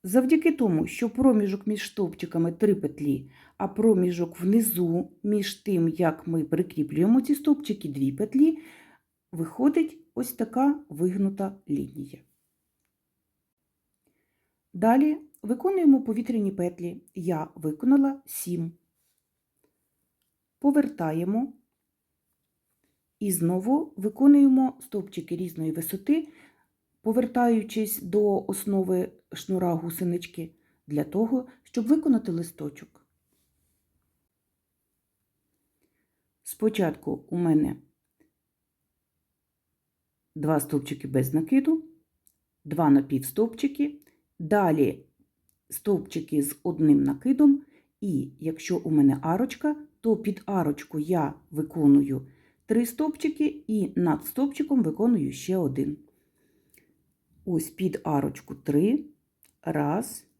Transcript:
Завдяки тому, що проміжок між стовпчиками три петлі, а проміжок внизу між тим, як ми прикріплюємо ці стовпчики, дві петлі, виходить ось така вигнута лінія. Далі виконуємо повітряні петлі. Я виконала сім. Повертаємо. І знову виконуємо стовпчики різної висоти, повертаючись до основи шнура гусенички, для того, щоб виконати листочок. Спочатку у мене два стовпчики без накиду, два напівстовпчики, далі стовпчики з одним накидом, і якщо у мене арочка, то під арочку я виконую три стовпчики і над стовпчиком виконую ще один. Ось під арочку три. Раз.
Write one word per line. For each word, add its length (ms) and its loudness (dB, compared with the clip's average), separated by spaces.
Завдяки 480 2
тому, 360 0
що 220 -6
проміжок 580 2
між 200 -4
стовпчиками 640 -4
три 240 2
петлі, 560 -4
а 100 -4
проміжок 720 2
внизу 720 0
між 320 -2
тим, 340 0
як 380 -2
ми 160 -2
прикріплюємо 800 0
ці 140 0
стовпчики, 540 -2
дві 220 -2
петлі, 480 2
виходить 680 -2
ось 180 -6
така 460 -2
вигнута 680 -4
лінія. 500 -8
Далі 440 4
виконуємо 600 4
повітряні 500 -2
петлі. 500 -6
Я 400 -4
виконала 680 2
сім. 460 -6
Повертаємо. 960 0
І 120 -2
знову 680 0
виконуємо 840 6
стовпчики 540 -8
різної 360 -6
висоти, 560 -2
повертаючись 1000 0
до 440 0
основи 680 -2
шнура 400 -2
гусенички, 840 -6
для 160 -4
того, 440 -2
щоб 240 -6
виконати 440 2
листочок. 720 -10
Спочатку 840 -4
у 80 -4
мене 380 2
два 240 0
стовпчики 480 -4
без 260 0
накиду, 500 2
два 260 0
напівстовпчики, 1120 0
далі 640 2
стовпчики 760 -4
з 200 -8
одним 400 4
накидом, 600 4
і 380 -4
якщо 380 -4
у 140 -4
мене 300 4
арочка, 540 -2
то 160 2
під 280 -6
арочку 540 -2
я 340 0
виконую 760 2
три 200 2
стовпчики 840 -4
і 280 -2
над 300 0
стовпчиком 580 -2
виконую 480 0
ще 260 -4
один. 400 -2
Ось 240 -2
під 340 -6
арочку 520 -4
три. 500 0
Раз. 680 -4